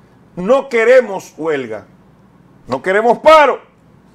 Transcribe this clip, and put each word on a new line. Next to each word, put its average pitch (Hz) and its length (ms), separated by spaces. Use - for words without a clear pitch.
"No 254 340
queremos 226 680
huelga, 131 480
no 135 140
queremos 214 380
paro". 302 400